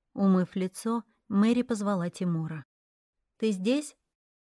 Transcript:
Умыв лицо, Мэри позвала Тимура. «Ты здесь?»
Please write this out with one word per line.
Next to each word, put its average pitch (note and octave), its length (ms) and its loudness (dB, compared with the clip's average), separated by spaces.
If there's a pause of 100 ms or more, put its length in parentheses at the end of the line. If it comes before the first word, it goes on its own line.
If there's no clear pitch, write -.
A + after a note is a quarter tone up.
(140)
Умыв F#3+ 420 2
лицо, A3 480 -4 (240)
Мэри A3+ 340 2
позвала G3+ 460 -2
Тимура. D#3+ 560 -4 (720)
«Ты A3 140 0
здесь?» A#3 460 -2 (500)